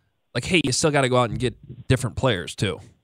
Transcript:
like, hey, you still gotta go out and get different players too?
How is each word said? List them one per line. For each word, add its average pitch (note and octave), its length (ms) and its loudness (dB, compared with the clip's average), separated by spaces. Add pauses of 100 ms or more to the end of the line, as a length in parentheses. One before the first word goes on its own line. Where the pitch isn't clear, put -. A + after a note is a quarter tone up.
(340)
like, B2 100 -4
hey, F3 180 2
you B2+ 100 0
still D#3 180 2
gotta C#3+ 180 4
go B2 80 2
out B2 140 2
and G#2 80 -4
get - 500 -6
different B2 260 0
players G2 400 -2
too? G2 240 -2 (260)